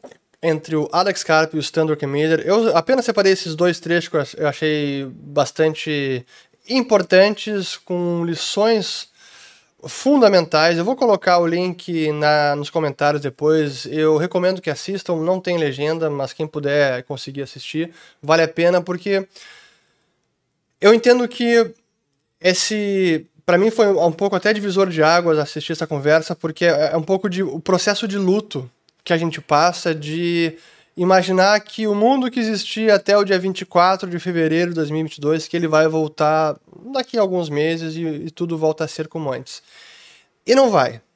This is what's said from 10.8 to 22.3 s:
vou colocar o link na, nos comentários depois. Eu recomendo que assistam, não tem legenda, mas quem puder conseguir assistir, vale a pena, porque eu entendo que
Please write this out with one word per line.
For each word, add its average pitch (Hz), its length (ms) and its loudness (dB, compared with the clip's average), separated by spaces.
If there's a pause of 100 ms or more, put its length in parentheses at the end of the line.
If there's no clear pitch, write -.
vou 240 140 -2
colocar 190 420 2
o 170 80 2
link 170 640 -2
na, 151 440 2
nos 147 140 -6
comentários 147 520 -2
depois. 143 640 -2
Eu 156 320 0
recomendo 180 440 -2
que - 80 -6
assistam, 185 460 -6
não 175 240 -2
tem 180 180 -4
legenda, 156 520 -2
mas 139 240 -6
quem 156 120 -8
puder 143 580 -2
conseguir 139 400 -12
assistir, 160 500 -10 (280)
vale 160 220 4
a 151 40 2
pena, 170 340 2
porque 190 440 -4 (1600)
eu 208 120 8
entendo 240 340 4
que 233 460 0 (680)